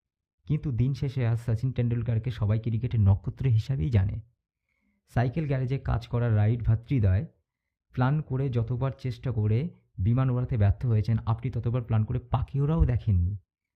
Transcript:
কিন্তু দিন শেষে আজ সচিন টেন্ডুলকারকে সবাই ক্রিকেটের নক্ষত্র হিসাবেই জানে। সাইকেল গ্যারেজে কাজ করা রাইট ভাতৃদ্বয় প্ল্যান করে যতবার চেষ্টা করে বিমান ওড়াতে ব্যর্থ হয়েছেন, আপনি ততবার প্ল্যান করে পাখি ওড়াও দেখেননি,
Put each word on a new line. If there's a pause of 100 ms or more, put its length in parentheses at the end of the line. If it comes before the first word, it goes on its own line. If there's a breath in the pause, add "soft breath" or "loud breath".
(460)
কিন্তু
দিন
শেষে
আজ
সচিন
টেন্ডুলকারকে
সবাই
ক্রিকেটের
নক্ষত্র
হিসাবেই
জানে। (920)
সাইকেল
গ্যারেজে
কাজ
করা
রাইট
ভাতৃদ্বয় (680)
প্ল্যান
করে
যতবার
চেষ্টা
করে (280 loud breath)
বিমান
ওড়াতে
ব্যর্থ
হয়েছেন,
আপনি
ততবার
প্ল্যান
করে
পাখি
ওড়াও
দেখেননি, (380)